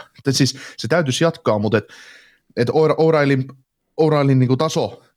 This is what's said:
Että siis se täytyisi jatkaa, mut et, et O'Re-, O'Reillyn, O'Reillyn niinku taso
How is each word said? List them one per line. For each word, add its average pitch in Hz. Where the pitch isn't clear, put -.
Että -
siis 131
se -
täytyisi 151
jatkaa, 120
mut 107
et, 107
et 120
O'Re-, 156
O'Reillyn, 143
O'Reillyn 147
niinku 131
taso 156